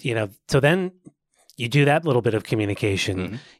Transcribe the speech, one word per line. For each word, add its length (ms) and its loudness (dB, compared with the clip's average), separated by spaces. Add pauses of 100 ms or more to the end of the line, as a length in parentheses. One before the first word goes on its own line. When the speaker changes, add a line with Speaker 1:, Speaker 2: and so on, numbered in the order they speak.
Speaker 1:
you 120 -4
know, 160 -2 (200)
so 100 4
then 320 2 (640)
you 120 -6
do 180 4
that 200 2
little 160 2
bit 140 0
of 80 -2
communication. 760 -2
Speaker 2:
Mm-hmm. 180 -6 (240)